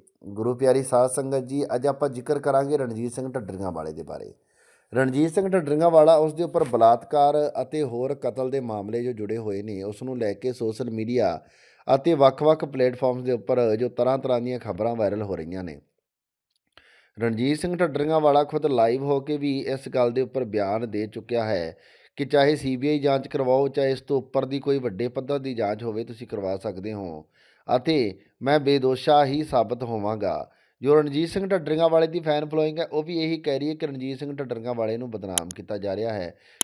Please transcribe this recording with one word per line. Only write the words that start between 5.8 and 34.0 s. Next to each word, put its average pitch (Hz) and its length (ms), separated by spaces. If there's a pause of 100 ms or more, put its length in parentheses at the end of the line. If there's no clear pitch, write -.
ਵਾਲਾ, 160 260
ਉਸ 151 160
ਦੇ 160 100
ਉੱਪਰ 165 220
ਬਲਾਤਕਾਰ 123 720 (240)
ਅਤੇ 151 220
ਹੋਰ 127 320
ਕਤਲ 131 340
ਦੇ 135 120
ਮਾਮਲੇ 110 420
ਜੋ 123 80
ਜੁੜੇ 107 260
ਹੋਏ 104 240
ਨੇ, 101 220
ਉਸ 104 200
ਨੂੰ 127 140
ਲੈ 107 180
ਕੇ 127 180
ਸੋਸ਼ਲ 117 380
ਮੀਡੀਆ 110 480 (480)
ਅਤੇ 139 280
ਵੱਖ-ਵੱਖ 147 500
ਪਲੇਟਫਾਰਮਸ 127 580
ਦੇ 127 80
ਉੱਪਰ 117 440
ਜੋ 120 140
ਤਰ੍ਹਾਂ-ਤਰ੍ਹਾਂ 123 520
ਦੀਆਂ 123 180
ਖਬਰਾਂ 110 360
ਵਾਇਰਲ 107 260
ਹੋ 98 140
ਰਹੀਆਂ 85 280
ਨੇ। 76 160 (1400)
ਰਣਜੀਤ 117 420
ਸਿੰਘ 180 160
ਢੱਡਰੀਆਂ 156 460
ਵਾਲਾ 147 220
ਖੁਦ 147 220
ਲਾਈਵ 127 380
ਹੋ 139 160
ਕੇ 147 180
ਵੀ 143 260
ਇਸ 135 260
ਗੱਲ 123 220
ਦੇ 127 100
ਉੱਪਰ 127 240
ਬਿਆਨ 104 460
ਦੇ 104 160
ਚੁੱਕਿਆ 113 360
ਹੈ 87 320 (420)
ਕਿ 143 80
ਚਾਹੇ 143 300
ਸੀ 131 220
ਬੀ 131 120
ਆਈ 151 100
ਜਾਂਚ 139 280
ਕਰਵਾਓ, 135 400
ਚਾਹੇ 135 240
ਇਸ 131 100
ਤੋਂ 143 160
ਉੱਪਰ 131 280
ਦੀ 135 140
ਕੋਈ 139 200
ਵੱਡੇ 117 300
ਪੱਧਰ 135 300
ਦੀ 135 140
ਜਾਂਚ 107 300
ਹੋਵੇ, 113 200
ਤੁਸੀਂ 117 240
ਕਰਵਾ 98 300
ਸਕਦੇ 98 360
ਹੋ 85 320 (420)
ਅਤੇ 123 520 (220)
ਮੈਂ 143 180
ਬੇਦੋਸ਼ਾ 139 640
ਹੀ 139 180
ਸਾਬਤ 123 400
ਹੋਵਾਂਗਾ। 104 640 (320)
ਜੋ 139 140
ਰਣਜੀਤ 151 340
ਸਿੰਘ 196 160
ਢੱਡਰੀਆਂ 165 440
ਵਾਲੇ 160 180
ਦੀ 170 120
ਫੈਨ 151 260
ਫਾਲੋਇੰਗ 156 340
ਹੈ, 160 60
ਉਹ 151 180
ਵੀ 165 160
ਇਹੀ 160 200
ਕਹਿ 143 200
ਰਹੀ 147 100
ਹੈ 156 60
ਕਿ 156 120
ਰਣਜੀਤ 135 320